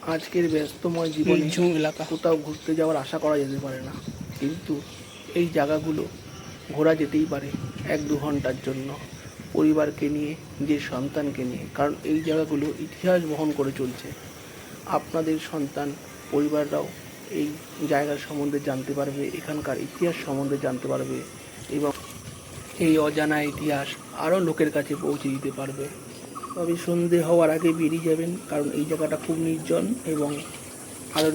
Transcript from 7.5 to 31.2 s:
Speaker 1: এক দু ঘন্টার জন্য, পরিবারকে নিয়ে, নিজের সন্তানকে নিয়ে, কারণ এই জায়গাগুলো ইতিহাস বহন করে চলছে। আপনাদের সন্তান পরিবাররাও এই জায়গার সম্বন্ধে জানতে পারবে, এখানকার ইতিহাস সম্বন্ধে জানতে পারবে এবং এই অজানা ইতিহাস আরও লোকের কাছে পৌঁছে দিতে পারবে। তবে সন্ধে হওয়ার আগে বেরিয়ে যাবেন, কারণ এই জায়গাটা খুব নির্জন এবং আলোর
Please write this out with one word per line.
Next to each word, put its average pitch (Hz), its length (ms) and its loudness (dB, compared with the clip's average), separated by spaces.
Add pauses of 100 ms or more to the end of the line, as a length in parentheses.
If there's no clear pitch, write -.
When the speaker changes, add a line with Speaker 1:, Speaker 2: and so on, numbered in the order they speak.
Speaker 1:
এক 147 180 0
দু 147 100 2
ঘন্টার 139 480 0
জন্য, 135 240 -4 (640)
পরিবারকে 156 560 4
নিয়ে, 147 240 0 (240)
নিজের 143 320 2
সন্তানকে 139 560 -2
নিয়ে, 127 200 -4 (100)
কারণ 143 200 2 (100)
এই 156 200 2
জায়গাগুলো 156 420 2 (160)
ইতিহাস 180 460 2
বহন 151 240 0
করে 135 260 0
চলছে। 127 300 -4 (880)
আপনাদের 160 400 0 (140)
সন্তান 143 380 -2 (420)
পরিবাররাও 147 560 2 (460)
এই 151 160 0 (400)
জায়গার 147 360 2
সম্বন্ধে 143 360 -2
জানতে 131 340 -2
পারবে, 139 280 -2 (160)
এখানকার 151 380 -4 (100)
ইতিহাস 170 380 0
সম্বন্ধে 139 400 0
জানতে 131 240 -2
পারবে 131 300 -2 (580)
এবং 143 140 2 (960)
এই 160 80 8 (120)
অজানা 151 320 2 (140)
ইতিহাস 143 360 -2 (360)
আরও 170 140 6 (100)
লোকের 156 280 4
কাছে 143 160 2 (120)
পৌঁছে 143 300 0
দিতে 135 240 -2
পারবে। 139 280 -6 (680)
তবে 170 200 0 (120)
সন্ধে 175 320 4 (100)
হওয়ার 170 280 8
আগে 165 140 6 (100)
বেরিয়ে 165 280 2
যাবেন, 165 220 4 (180)
কারণ 147 200 0 (100)
এই 147 120 2
জায়গাটা 156 340 0
খুব 165 120 0 (100)
নির্জন 165 380 2 (280)
এবং 147 180 2 (840)
আলোর 156 200 4